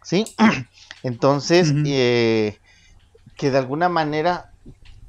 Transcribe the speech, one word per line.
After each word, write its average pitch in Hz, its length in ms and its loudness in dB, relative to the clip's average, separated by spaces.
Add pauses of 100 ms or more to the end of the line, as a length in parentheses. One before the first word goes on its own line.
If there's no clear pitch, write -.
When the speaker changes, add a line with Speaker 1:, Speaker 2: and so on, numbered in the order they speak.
Speaker 1:
¿sí? 208 240 -2 (120)
<clears throat> 156 640 -2
Entonces, 139 680 2
Speaker 2:
Ujú. 147 160 0
Speaker 1:
eh, 120 720 2 (800)
que 143 140 -2
de 131 80 2
alguna 139 300 -2
manera, 160 640 -2 (580)